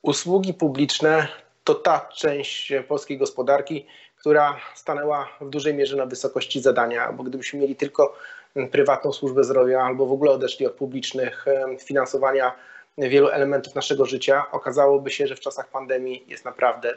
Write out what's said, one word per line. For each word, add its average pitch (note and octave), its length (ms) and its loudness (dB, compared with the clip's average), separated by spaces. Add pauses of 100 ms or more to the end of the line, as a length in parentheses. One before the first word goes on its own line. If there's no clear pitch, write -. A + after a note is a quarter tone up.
Usługi F3+ 520 0
publiczne D#3 720 0 (360)
to D3 120 4
ta D3+ 400 0
część C#3+ 580 -4 (140)
polskiej C#3 300 -4
gospodarki, C#3 720 0 (280)
która D3 420 4 (180)
stanęła D3 540 -4 (120)
w C#3 80 -14
dużej D3 240 -2
mierze C#3 240 0
na C3 80 0
wysokości B2+ 560 -4
zadania, A#2+ 500 2
bo B2+ 120 -10
gdybyśmy C3 360 -8
mieli C3+ 160 0
tylko C#3+ 400 0 (560)
prywatną C3+ 420 2
służbę C3+ 300 0
zdrowia B2+ 380 4
albo C3 240 0
w B2+ 60 -2
ogóle C#3 200 4
odeszli C3 360 0
od - 60 -4
publicznych, C3 760 -6
em, C3+ 320 -2
finansowania C3+ 760 0 (420)
wielu C#3 300 6
elementów C#3 480 -2
naszego C#3 300 2
życia, C3+ 460 0
okazałoby C#3 600 2
się, C#3+ 160 -2
że C3+ 80 -4
w - 40 -20
czasach C3+ 300 -10
pandemii B2+ 580 -6
jest - 180 -18
naprawdę A#2+ 520 -2